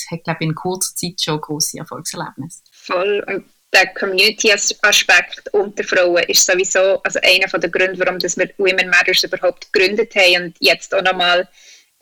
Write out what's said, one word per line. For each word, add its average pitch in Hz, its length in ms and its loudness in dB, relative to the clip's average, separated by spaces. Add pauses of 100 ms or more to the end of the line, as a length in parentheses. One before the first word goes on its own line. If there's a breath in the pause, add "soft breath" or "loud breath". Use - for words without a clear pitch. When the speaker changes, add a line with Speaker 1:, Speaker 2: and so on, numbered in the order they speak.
(100)
Speaker 1:
hat, 165 140 -8
glaub 160 160 -4
ich, 160 60 -2
in 156 80 -2
kurzer 185 400 -6
Zeit 175 300 -8
schon 151 160 -2
grosse 147 380 -6
Erfolgserlebnisse. - 840 -12 (120)
Speaker 2:
Voll. 196 540 -4
Und 190 180 -8 (300)
der 185 140 4
Community-Aspekt 202 1600 0
unter 208 300 -2
Frauen 180 460 2
ist - 180 2
sowieso, 277 560 2
also 190 200 -4
einer 185 260 2
von 180 120 -2
der 175 100 -2
Gründe, 185 280 0
warum 180 200 -2
das 180 180 -4
wir 175 120 -2 (100)
Women 185 300 2
Matters 180 360 2
überhaupt - 480 -4
gegründet 208 420 0
haben 180 300 4
und 175 160 -12
jetzt - 340 0
auch 190 80 0
nochmal, 180 460 2 (540 soft breath)